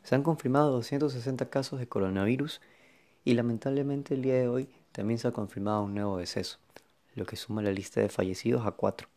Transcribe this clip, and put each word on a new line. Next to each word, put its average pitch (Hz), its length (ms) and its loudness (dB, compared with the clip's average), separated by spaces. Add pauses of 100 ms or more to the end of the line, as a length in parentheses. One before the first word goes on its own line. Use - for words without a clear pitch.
Se - 120 2
han 139 80 4
confirmado 147 500 4
doscientos 139 400 0
sesenta 127 380 -4
casos 135 280 -2
de 120 80 -4
coronavirus 101 720 0 (640)
y 123 100 4
lamentablemente 139 800 -2
el 131 80 -2
día 131 120 2
de 127 140 4
hoy 127 200 -2 (240)
también 113 260 -2
se 123 100 0
ha 117 40 0
confirmado 104 500 -2
un 101 120 -4
nuevo 101 220 -2
deceso, 90 420 -6 (560)
lo 98 120 -6
que 104 100 -10
suma 107 260 -4
la 101 80 2
lista 98 300 -2
de 104 80 4
fallecidos 107 580 0
a 98 60 0
cuatro. - 440 -2